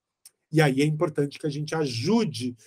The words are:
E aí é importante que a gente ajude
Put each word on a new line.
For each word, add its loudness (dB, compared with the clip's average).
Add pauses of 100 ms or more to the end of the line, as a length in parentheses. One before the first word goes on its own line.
(500)
E 4
aí 4
é 4
importante -2
que -6
a 0
gente -6
ajude -2 (120)